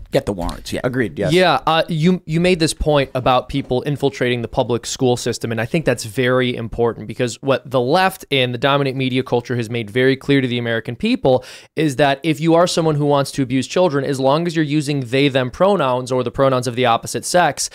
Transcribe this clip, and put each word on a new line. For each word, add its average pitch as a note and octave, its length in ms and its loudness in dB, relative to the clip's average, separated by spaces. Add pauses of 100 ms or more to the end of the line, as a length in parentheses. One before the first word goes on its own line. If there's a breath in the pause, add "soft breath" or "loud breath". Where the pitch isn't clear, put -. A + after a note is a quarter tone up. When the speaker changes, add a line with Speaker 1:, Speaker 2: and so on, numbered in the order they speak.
(100)
Speaker 1:
get - 160 0
the G#2 80 -2
warrants. E2+ 360 -8
Yeah, F#2 140 -6
Speaker 2:
Agreed. A#2+ 340 -2
Yes. D3 140 0
Speaker 3:
Yeah, E3+ 340 4
uh, D#3+ 220 2
you, F3 380 2
you D#3+ 140 -2
made F3+ 200 2
this D#3+ 140 0
point C#3+ 400 2
about B2+ 340 0
people B2+ 340 -2
infiltrating C3 600 -2
the A2+ 60 -6
public A#2+ 360 -2
school B2 320 0
system, A#2 340 -6
and A2+ 120 -4
I - 20 -2
think D#3+ 220 -4
that's B2 180 0
very B2 500 0
important A2+ 520 -4
because A2+ 340 -6
what C3+ 300 -2
the C3+ 100 0
left F3+ 500 0
and B2+ 220 0
the A#2+ 60 -4
dominant C#3 400 0
media B2+ 240 0
culture B2 340 -2
has A#2 140 -4
made A#2 180 -6
very B2+ 260 2
clear C#3 280 2
to B2+ 60 0
the A#2+ 100 -2
American A#2 360 -4
people C#3+ 480 0 (320 loud breath)
is D3 220 0
that C#3 260 2
if D#3 160 0
you D#3+ 160 2
are E3+ 120 6
someone D#3+ 300 0
who D3 100 0
wants C#3+ 240 2
to - 120 -2
abuse B2+ 240 -2
children, D#3+ 380 2
as C3+ 160 -2
long C#3+ 260 2
as E3+ 80 -4
you're E3 100 2
using C#3+ 360 -2
they, C3+ 280 2
them B2+ 220 0
pronouns C3 640 0
or B2+ 100 0
the A#2 100 -4
pronouns C3 340 2
of A#2+ 100 -6
the B2 80 2
opposite A#2 400 0
sex, - 500 0